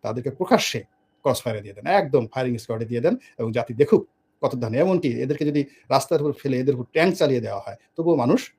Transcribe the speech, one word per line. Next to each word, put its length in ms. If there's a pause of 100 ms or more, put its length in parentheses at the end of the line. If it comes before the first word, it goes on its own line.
তাদেরকে 300
প্রকাশ্যে 520 (400)
ক্রস 200
ফায়ারে 180
দিয়ে 120
দেন, 140
একদম 400
ফায়ারিং 300
স্কোয়াডে 280
দিয়ে 160
দেন 140 (220)
এবং 140
জাতি 220
দেখুক 340 (340)
কত 140
ধানে। 220
এমনকি 320 (120)
এদেরকে 240
যদি 180 (260)
রাস্তার 320
উপর 120
ফেলে 240
এদের 180
উপর 80 (100)
ট্যাঙ্ক 220
চালিয়ে 260
দেওয়া 180
হয়, 160 (200)
তবুও 200
মানুষ 440